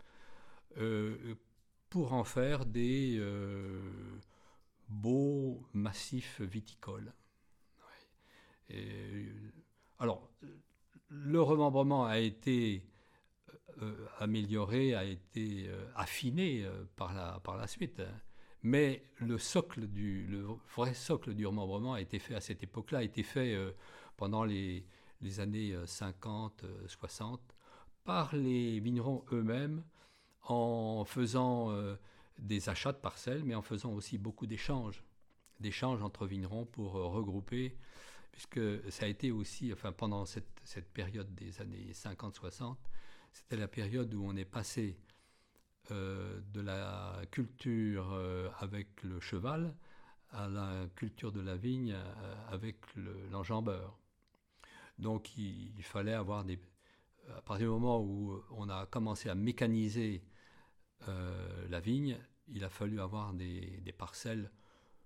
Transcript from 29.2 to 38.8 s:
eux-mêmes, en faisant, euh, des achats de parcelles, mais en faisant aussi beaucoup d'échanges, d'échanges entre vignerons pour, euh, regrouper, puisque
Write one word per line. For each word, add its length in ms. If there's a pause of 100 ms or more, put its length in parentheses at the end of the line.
eux-mêmes, 520 (580)
en 640
faisant, 680
euh, 240 (420)
des 300
achats 240
de 60
parcelles, 460
mais 100
en 80
faisant 300
aussi 240
beaucoup 300
d'échanges, 580 (560)
d'échanges 420
entre 240
vignerons 380
pour, 320
euh, 100
regrouper, 720 (560)
puisque 280 (300)